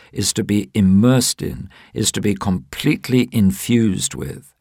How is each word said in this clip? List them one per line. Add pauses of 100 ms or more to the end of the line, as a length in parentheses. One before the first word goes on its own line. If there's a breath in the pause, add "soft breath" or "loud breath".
(100)
is
to
be
immersed
in, (240 loud breath)
is
to
be
completely
infused
with.